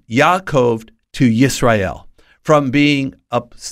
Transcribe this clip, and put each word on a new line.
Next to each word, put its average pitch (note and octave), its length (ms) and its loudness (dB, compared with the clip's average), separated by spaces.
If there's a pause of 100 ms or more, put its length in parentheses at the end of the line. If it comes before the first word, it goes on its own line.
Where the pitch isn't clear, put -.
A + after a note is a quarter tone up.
Yaakov C3 800 0 (260)
to C3+ 140 2
Yisrael, A2+ 760 0 (380)
from D3 260 0
being C#3+ 460 0 (160)
a B2 100 -2 (300)